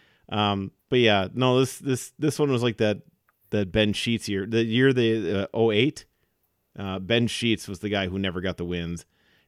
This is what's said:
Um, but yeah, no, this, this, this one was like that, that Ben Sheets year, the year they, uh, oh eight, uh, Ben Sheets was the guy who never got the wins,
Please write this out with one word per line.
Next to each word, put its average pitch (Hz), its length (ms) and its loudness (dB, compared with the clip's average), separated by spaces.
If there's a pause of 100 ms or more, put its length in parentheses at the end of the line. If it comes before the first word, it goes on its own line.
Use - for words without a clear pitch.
(300)
Um, 101 420 -2 (180)
but 127 100 2
yeah, 101 340 4
no, 127 260 2
this, 131 200 -2
this, 135 380 -6
this 147 220 -2
one 147 100 2
was 123 140 0
like 120 140 0
that, 104 240 0 (480)
that 101 240 -2
Ben 107 180 2
Sheets 113 380 -4
year, 98 160 -2
the 113 180 0
year 123 300 4
they, 110 480 0
uh, - 120 -4
oh 113 180 2
eight, 120 340 0 (760)
uh, 95 200 -6
Ben 117 280 2
Sheets 113 400 -2
was 98 120 -10
the 104 100 -6
guy 98 180 0
who 92 100 -4
never 92 220 -2
got 90 160 -4
the 87 100 -8
wins, 85 400 -6 (420)